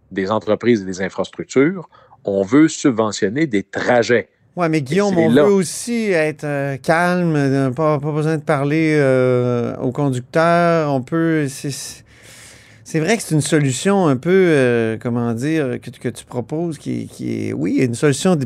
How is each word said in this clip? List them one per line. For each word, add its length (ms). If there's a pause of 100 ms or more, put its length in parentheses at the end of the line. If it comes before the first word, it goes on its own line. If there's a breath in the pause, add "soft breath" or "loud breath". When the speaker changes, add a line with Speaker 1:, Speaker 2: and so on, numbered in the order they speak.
(120)
Speaker 1:
des 180
entreprises 540
et 20
des 160
infrastructures, 880 (340 soft breath)
on 200
veut 240
subventionner 800
des 160
trajets. 640 (260)
Speaker 2:
Ouais, 140
mais 80
Speaker 1:
Et 60
Speaker 2:
Guillaume, 300
Speaker 1:
c'est 120
Speaker 2:
on 80
Speaker 1:
là 100
Speaker 2:
veut 80
aussi 600
être, 340
euh, 320
calme, 580
euh, 360
pas, 280
pas 140
besoin 240
de 60
parler, 540
euh, 800
au 140
conducteur, 1040
on 80
peut, 480
c'est, 220 (1120 loud breath)
c'est 160
vrai 160
que 60
c'est 120
une 60
solution 640
un 80
peu, 160
euh, 680
comment 320
dire, 480
que, 80
que 180
tu 160
proposes, 540
qui, 300
qui 420
est, 40
oui, 280
une 140
solution 500